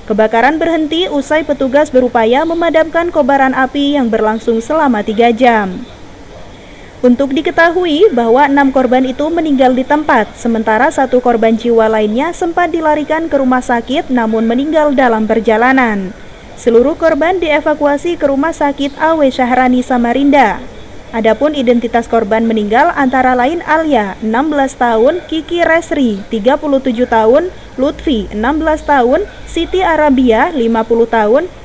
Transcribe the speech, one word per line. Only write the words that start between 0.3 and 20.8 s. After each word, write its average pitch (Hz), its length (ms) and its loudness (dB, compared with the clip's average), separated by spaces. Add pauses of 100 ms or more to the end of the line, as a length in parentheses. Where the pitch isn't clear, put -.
berhenti 330 480 -2
usai 302 400 -2
petugas 277 400 0
berupaya 247 560 2
memadamkan 330 640 0
kobaran 269 480 2
api 285 400 -2
yang 240 160 0
berlangsung 220 480 0
selama 269 400 0
tiga 220 320 2
jam. 220 480 0 (1200)
Untuk 262 320 2
diketahui 339 800 2
bahwa 233 320 2
enam 277 240 2
korban 254 320 2
itu 262 320 -2
meninggal 277 400 2
di 247 80 0
tempat, 285 560 0
sementara 226 560 0
satu 254 320 0
korban 226 320 2
jiwa 226 320 2
lainnya 220 480 -2
sempat 349 320 -2
dilarikan 311 640 -2
ke 294 80 0
rumah 254 240 0
sakit 254 480 -2
namun 226 320 0
meninggal 294 480 0
dalam 233 320 2
perjalanan. 220 880 0 (400)
Seluruh 247 480 2
korban 320 400 2
dievakuasi 302 800 0
ke 294 80 0
Rumah 285 240 0
Sakit 285 480 -4
A 320 160 2
W 294 160 2
Syahrani 254 480 2
Samarinda. 247 800 2 (540)